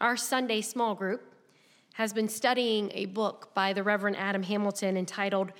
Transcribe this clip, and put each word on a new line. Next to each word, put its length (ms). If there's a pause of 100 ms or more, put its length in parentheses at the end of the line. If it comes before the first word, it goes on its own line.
Our 160
Sunday 460
small 320
group 400 (600)
has 200
been 140
studying 680
a 100
book 500
by 200
the 80
Reverend 340
Adam 260
Hamilton 540
entitled 640